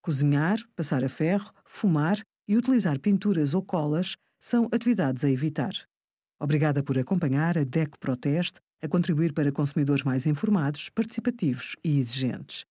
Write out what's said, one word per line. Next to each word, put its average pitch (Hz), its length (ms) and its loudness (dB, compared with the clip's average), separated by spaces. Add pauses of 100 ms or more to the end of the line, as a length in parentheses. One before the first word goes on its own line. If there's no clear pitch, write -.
Cozinhar, 147 560 2 (160)
passar 143 300 0
a 135 40 0
ferro, 180 440 0 (120)
fumar 170 560 2 (280)
e 202 80 2
utilizar 226 420 2
pinturas 180 560 2
ou 185 80 2
colas 160 540 -2 (240)
são 233 320 0
atividades 175 520 0
a 143 60 4
evitar. 131 420 -2 (680)
Obrigada 143 420 2
por 135 160 0
acompanhar 160 580 0
a 156 60 2
deco 143 380 -2
Proteste, 143 580 -2 (240)
a 160 60 -8
contribuir 165 440 2
para 143 200 0
consumidores 143 500 0
mais 131 240 0
informados, 151 640 -2
participativos 220 920 -4
e 151 120 2
exigentes. 127 760 -4